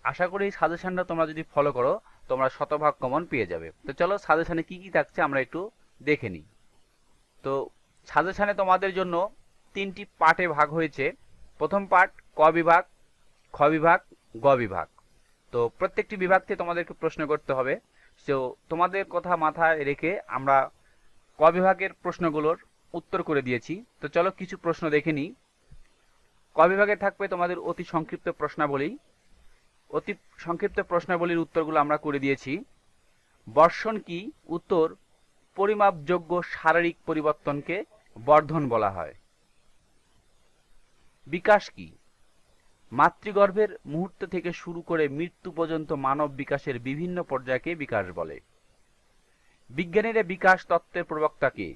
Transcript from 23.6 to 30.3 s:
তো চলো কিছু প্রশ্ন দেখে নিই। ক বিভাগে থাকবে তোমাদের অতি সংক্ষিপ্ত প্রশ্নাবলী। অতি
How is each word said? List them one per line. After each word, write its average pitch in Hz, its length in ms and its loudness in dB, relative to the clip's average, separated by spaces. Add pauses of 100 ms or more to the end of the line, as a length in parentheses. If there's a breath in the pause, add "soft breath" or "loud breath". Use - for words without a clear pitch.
তো - 40 -10 (100)
চলো 175 140 4 (100)
কিছু 190 160 -10 (100)
প্রশ্ন 170 180 -2 (120)
দেখে 151 240 2
নিই। 151 100 -6 (1300)
ক 147 40 2 (120)
বিভাগে 202 320 2
থাকবে 196 300 -2
তোমাদের 175 240 -2 (120)
অতি 175 140 -6 (100)
সংক্ষিপ্ত 160 340 -6 (120)
প্রশ্নাবলী। 147 500 -2 (1080)
অতি - 160 -6 (320)